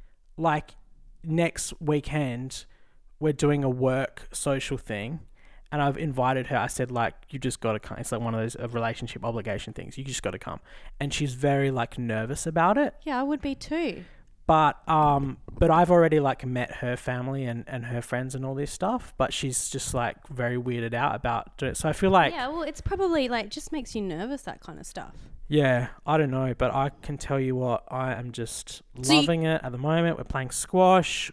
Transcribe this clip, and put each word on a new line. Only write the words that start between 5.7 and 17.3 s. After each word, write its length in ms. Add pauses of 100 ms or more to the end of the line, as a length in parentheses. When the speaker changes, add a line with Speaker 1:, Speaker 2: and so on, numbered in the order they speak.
Speaker 1:
and 80
I've 160
invited 520
her. 80
I 100
said, 240
like, 240 (160)
"You 80
just 220
gotta 200
come." 180
It's, 140
like, 80
one 140
of 60
those, 160
uh, 120
relationship 560
obligation 480
things. 240
"You 80
just 180
gotta 160
come." 220 (400)
And 140
she's 200
very, 360
like, 280
nervous 480
about 300
it. 260
Speaker 2:
Yeah, 160
I 40
would 180
be 140
too. 500 (420)
Speaker 1:
But, 420
um, 500 (120)
but 200
I've 200
already, 300
like, 240
met 320
her 200
family 480